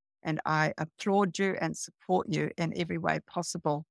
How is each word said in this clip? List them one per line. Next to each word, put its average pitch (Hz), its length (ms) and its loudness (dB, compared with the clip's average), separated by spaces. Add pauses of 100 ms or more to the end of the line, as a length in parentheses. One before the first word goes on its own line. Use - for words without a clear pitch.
(220)
And 156 240 -2
I 156 320 4
applaud 196 600 0
you 196 220 2
and 165 160 -2
support - 540 -2
you 151 260 0
in 165 220 -2
every 170 200 -2
way 160 280 2
possible. 160 640 -4